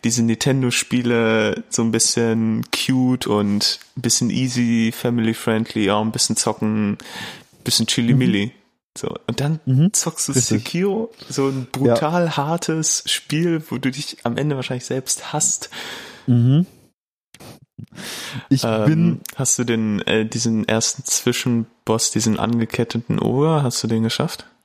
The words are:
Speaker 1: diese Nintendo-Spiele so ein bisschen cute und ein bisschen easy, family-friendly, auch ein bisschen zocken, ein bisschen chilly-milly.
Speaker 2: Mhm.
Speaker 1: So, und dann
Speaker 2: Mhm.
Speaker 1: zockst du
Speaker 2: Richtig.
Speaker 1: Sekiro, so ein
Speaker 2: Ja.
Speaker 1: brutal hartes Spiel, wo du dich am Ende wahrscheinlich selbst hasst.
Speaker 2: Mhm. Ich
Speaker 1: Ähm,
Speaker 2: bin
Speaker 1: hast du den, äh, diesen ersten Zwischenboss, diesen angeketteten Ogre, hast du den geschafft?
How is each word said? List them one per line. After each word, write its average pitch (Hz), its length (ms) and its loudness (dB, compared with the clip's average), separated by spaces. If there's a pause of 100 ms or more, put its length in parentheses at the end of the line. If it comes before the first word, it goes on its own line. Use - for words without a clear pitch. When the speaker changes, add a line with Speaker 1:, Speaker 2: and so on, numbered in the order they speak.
Speaker 1:
diese 117 220 2
Nintendo-Spiele 117 1500 2
so 120 120 0
ein 113 100 2
bisschen 113 800 2
cute 127 560 0
und 104 500 0 (180)
ein 120 60 -10
bisschen 120 280 0
easy, 120 640 2
family-friendly, 113 1000 0
auch 107 100 2
ein 110 100 0
bisschen 117 220 -2
zocken, 107 600 0
ein - 40 -8 (640)
bisschen 113 240 0
chilly-milly. 123 600 2
Speaker 2:
Mhm. 127 60 -8 (460)
Speaker 1:
So, - 160 -6 (140)
und 120 100 -4
dann 156 260 -2
Speaker 2:
Mhm. 139 280 4
Speaker 1:
zockst - 340 -4
du 139 60 -4
Speaker 2:
Richtig. 117 320 2
Speaker 1:
Sekiro, 202 480 -2 (160)
so 135 220 0
ein 131 180 -6 (120)
Speaker 2:
Ja. 123 140 4
Speaker 1:
brutal 160 420 0
hartes 160 680 -2
Spiel, 165 640 0
wo 123 80 -4
du 131 140 -2
dich 143 320 -10
am 117 120 -2
Ende 143 200 0
wahrscheinlich 127 300 -6
selbst - 460 -6
hasst. - 380 -2 (560)
Speaker 2:
Mhm. 127 400 4 (1800)
Ich 135 160 2
Speaker 1:
Ähm, 110 220 2
Speaker 2:
bin 156 340 4 (160)
Speaker 1:
hast - 240 0
du 120 40 0
den, 110 380 0
äh, 110 240 2
diesen 110 400 -2
ersten - 380 -2
Zwischenboss, - 1040 0
diesen 110 260 0
angeketteten 113 840 -2
Ogre, 143 420 2
hast 123 220 -2
du - 20 -4
den 113 160 0
geschafft? - 440 -2 (180)